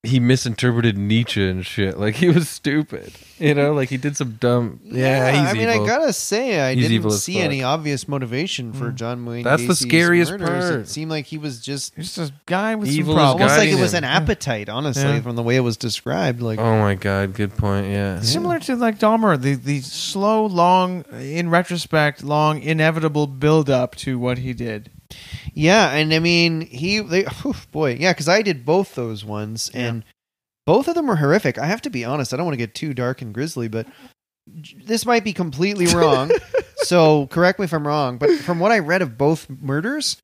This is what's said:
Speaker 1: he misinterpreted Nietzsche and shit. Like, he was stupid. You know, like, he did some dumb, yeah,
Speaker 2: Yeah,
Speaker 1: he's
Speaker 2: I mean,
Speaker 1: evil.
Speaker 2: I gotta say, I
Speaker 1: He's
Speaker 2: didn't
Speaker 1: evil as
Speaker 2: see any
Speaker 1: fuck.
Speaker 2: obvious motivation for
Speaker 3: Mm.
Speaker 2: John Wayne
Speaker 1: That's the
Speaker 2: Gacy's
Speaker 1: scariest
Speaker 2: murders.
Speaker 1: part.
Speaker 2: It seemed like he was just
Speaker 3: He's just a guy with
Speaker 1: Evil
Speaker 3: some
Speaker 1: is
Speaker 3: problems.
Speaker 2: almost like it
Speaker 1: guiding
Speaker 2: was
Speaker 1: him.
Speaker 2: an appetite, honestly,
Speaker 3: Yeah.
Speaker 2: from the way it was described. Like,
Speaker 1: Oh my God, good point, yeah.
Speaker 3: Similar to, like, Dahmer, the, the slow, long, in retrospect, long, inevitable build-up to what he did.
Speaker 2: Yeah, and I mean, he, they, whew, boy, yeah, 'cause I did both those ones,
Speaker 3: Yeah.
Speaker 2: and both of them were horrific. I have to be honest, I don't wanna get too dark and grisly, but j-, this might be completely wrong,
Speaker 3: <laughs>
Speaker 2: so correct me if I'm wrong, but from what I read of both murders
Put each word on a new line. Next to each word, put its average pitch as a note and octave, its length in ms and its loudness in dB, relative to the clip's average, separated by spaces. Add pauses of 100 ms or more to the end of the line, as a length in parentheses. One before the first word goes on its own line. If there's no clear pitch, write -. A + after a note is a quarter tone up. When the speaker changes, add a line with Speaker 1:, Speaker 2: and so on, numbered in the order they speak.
Speaker 1:
he B2 160 2
misinterpreted A#2+ 760 2
Nietzsche G#2 500 0
and F#2 160 -2
shit. G2 360 -4
Like, G#2+ 160 -2
he E3+ 140 4
was D#3+ 200 4
stupid. - 640 -6 (240)
You D3+ 160 2
know, C#3+ 200 2
like, C3+ 160 0
he C3+ 80 -4
did C#3+ 200 -4
some A#2 220 -6
dumb, A#2+ 440 0
yeah, C3 480 0
Speaker 2:
Yeah, - 0 -
Speaker 1:
he's D3 180 4
Speaker 2:
I G3+ 40 0
mean, A3 160 0
Speaker 1:
evil. A3 140 2
Speaker 2:
I G#3 40 0
gotta C4 260 2
say, A3 460 -2
I C3 140 0
Speaker 1:
He's B2+ 120 2
Speaker 2:
didn't A2+ 100 2
Speaker 1:
evil G#2+ 180 2
as G2+ 100 -2
Speaker 2:
see F#3 160 -4
any C#3+ 220 0
Speaker 1:
fuck. B2+ 80 -2
Speaker 2:
obvious D3+ 380 -4
motivation C3 680 -6
for A#2+ 180 -6
Speaker 3:
Mm. C3 40 -8
Speaker 2:
John A#2+ 320 -6
Wayne A#2+ 160 -8
Speaker 1:
That's B2 180 2
the B2 120 -4
Speaker 2:
Gacy's D#3 60 0
Speaker 1:
scariest E3+ 520 4
Speaker 2:
murders. F3+ 380 -2
Speaker 1:
part. C#3 120 -2
Speaker 2:
It G2 80 -12
seemed D#3 220 -8
like D3+ 160 -6
he D#3 100 -10
was D3 220 -8
just C3+ 360 -10
Speaker 3:
He's E3 200 -12
just D#3 160 -6
a - 20 -20 (140)
guy G3+ 280 -2
with G#3 140 -4
Speaker 1:
Evil D3+ 240 0
Speaker 3:
some E3 60 4
Speaker 1:
is - 40 6
Speaker 3:
problems. C3 180 4
Speaker 2:
almost C3+ 180 6
like - 80 6
it D3+ 40 4
Speaker 1:
guiding - 100 4
Speaker 2:
was - 120 2
Speaker 1:
him. F3 60 0
Speaker 2:
an - 60 -2
appetite, C3 640 0
honestly, C3+ 340 -2
Speaker 3:
Yeah. C#3 180 2
Speaker 2:
from A#2+ 140 -6
the A#2 80 -2
way A#2+ 120 2
it C3 60 6
was A#2 160 0
described. B2 640 -2
Like, A2 160 -2
Speaker 1:
Oh A2 220 4
my G2+ 160 2
God, G2 400 -2
good G#2 200 -4
point, G2 320 0
yeah. G2 340 -2
Speaker 3:
Similar E4+ 400 -2
to, C4 140 -4
like, A#3 220 0
Dahmer, G#3+ 420 2
the, C#3 140 0
the C3+ 280 -4
slow, G#3+ 680 -2
long, F3+ 560 2 (100)
in D3 380 -4
retrospect, D#3+ 720 0
long, D3+ 380 2
inevitable D#3 680 0
build-up C#3 720 2
to C3 200 -4
what B2 220 -2
he B2+ 140 -6
did. A2+ 360 -8 (640)
Speaker 2:
Yeah, E3+ 380 4
and D#3 220 2
I D#3+ 60 4
mean, E3+ 420 2
he, E3 380 -4
they, F#3+ 240 0
whew, C3+ 320 -6 (180)
boy, C#3+ 260 0
yeah, F3 140 2
'cause D3+ 160 -2
I G3+ 140 6
did D3 220 -2
both F#3 300 0
those A2 300 -8
ones, G#2+ 480 -8
Speaker 3:
Yeah. B2 140 -4
Speaker 2:
and A#2 180 -6 (600)
both A3+ 220 4
of E4+ 80 -2
them E4 120 -2
were G3+ 100 0
horrific. D3+ 400 2
I A#2+ 80 -4
have G3+ 160 -4
to D4 80 -8
be B2 160 -6
honest, C3 280 -4
I B2+ 40 -4
don't E3+ 80 -4
wanna D#3 100 -4
get A#2 180 -6
too D3+ 200 -8
dark B2+ 280 -4
and A2+ 120 -12
grisly, B2+ 340 -6
but A2+ 200 -6 (760)
j-, - 240 -20
this A3 200 -4
might A3+ 200 2
be G#3 80 -4
completely F3 540 -2
wrong, D#3+ 440 4 (240)
Speaker 3:
<laughs> - 220 -4
Speaker 2:
so D#3 500 4
correct F3+ 320 2
me G3 60 0
if D#3 80 -6
I'm D3+ 120 -2
wrong, C#3+ 340 0
but F#4+ 200 4
from F3 200 -4
what G3+ 120 4
I A3 80 4
read F3 220 0
of A#2+ 160 -4
both D#3 320 0
murders D3+ 760 -4